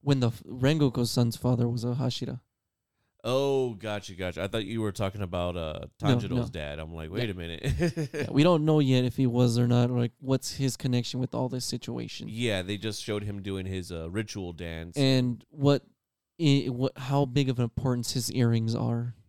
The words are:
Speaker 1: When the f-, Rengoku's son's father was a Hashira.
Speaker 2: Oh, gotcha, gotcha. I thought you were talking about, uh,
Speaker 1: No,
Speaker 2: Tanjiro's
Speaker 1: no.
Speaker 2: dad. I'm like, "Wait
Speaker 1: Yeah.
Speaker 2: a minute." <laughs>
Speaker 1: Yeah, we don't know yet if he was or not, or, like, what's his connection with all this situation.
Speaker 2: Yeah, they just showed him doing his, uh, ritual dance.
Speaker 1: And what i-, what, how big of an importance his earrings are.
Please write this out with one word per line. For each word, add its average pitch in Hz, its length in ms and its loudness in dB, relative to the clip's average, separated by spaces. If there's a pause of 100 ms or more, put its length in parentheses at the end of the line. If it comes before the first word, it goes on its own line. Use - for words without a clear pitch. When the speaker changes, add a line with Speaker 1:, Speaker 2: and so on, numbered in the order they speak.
Speaker 1:
When 139 180 4
the 123 80 4
f-, - 160 -2
Rengoku's 127 640 2
son's 120 280 2
father 120 320 2
was 120 160 -4
a 120 100 -2
Hashira. 127 460 -4 (800)
Speaker 2:
Oh, 135 520 2
gotcha, 104 380 -6
gotcha. 90 300 -4
I 101 40 -2
thought 107 180 -2
you 113 160 -2
were 107 100 0
talking 98 320 -2
about, 87 340 -2
uh, 80 300 -6 (160)
Speaker 1:
No, 127 140 4
Speaker 2:
Tanjiro's 123 120 -2
Speaker 1:
no. 123 200 0
Speaker 2:
dad. 76 280 -8
I'm 80 160 -10
like, 80 160 -10
"Wait 107 160 -4
Speaker 1:
Yeah. 107 60 -4
Speaker 2:
a - 20 -6
minute." 85 300 -8
<laughs> 147 500 -2
Speaker 1:
Yeah, 151 160 -4
we 143 140 4
don't 170 220 6
know 156 140 6
yet 131 260 4
if 120 100 -2
he 135 100 2
was 120 320 4
or 120 100 4
not, 120 220 4
or, 123 80 0
like, 120 220 0
what's 131 380 -2
his 135 200 -2
connection 123 420 -2
with 127 140 -4
all 123 160 -2
this 127 160 -6
situation. 117 640 -8
Speaker 2:
Yeah, 107 320 0
they 98 160 -4
just 104 240 -6
showed 104 220 -4
him 101 180 -6
doing 95 240 -4
his, 92 260 -6
uh, 82 200 -8
ritual 98 420 -6
dance. 85 440 -10
Speaker 1:
And 127 520 2
what 143 340 2 (560)
i-, 139 280 2
what, 127 300 -2
how 139 280 2
big 131 240 0
of 123 80 0
an 127 60 2
importance 120 480 0
his 117 200 -2
earrings 117 440 2
are. 117 400 -2 (140)